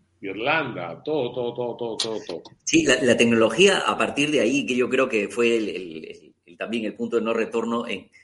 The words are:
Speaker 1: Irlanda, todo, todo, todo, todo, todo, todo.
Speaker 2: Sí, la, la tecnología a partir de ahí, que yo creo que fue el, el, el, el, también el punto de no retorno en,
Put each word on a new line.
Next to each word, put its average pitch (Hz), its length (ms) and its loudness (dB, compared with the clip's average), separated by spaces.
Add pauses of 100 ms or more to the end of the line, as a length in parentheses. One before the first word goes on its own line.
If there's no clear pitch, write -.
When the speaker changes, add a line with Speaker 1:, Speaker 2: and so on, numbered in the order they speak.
(220)
Speaker 1:
Irlanda, 98 800 -4
todo, 139 280 -2
todo, 120 220 -4
todo, 120 240 -6
todo, 113 200 -6
todo, 110 300 -4
todo. 82 140 -10 (220)
Speaker 2:
Sí, 160 200 2
la, 135 200 2
la 120 120 6
tecnología 117 720 4
a - 120 0
partir 143 340 0
de 131 100 4
ahí, 123 240 2
que 123 100 -2
yo 123 140 2
creo 131 180 2
que 104 220 -2
fue 117 260 2
el, 107 140 -2
el, 82 360 -10
el, - 280 -20 (140)
el, 87 100 -20
también 107 280 -4
el 101 100 -6
punto 113 220 -2
de 107 40 4
no 110 120 -2
retorno 113 540 -2
en, 98 220 -8 (140)